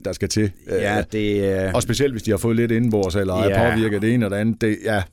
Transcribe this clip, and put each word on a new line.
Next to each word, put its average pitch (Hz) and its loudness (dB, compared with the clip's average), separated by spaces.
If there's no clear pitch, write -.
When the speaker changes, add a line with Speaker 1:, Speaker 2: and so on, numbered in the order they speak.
Speaker 1:
der 95 -4
skal 95 -4
til. 107 0
Speaker 2:
Ja, 101 0
Speaker 1:
Øh, 101 0
Speaker 2:
det, 101 0
øh, 92 -2
Speaker 1:
og 120 0
specielt, 135 0
hvis 110 -6
de 113 0
har 101 2
fået 117 0
lidt 117 2
indenbords, 107 2
eller 95 0
er 95 2
Speaker 2:
Ja. 120 2
Speaker 1:
påvirket 107 0
det 113 2
ene 117 2
og 95 -2
det 101 -2
andet. 107 -2
Det, 107 0
ja. 104 0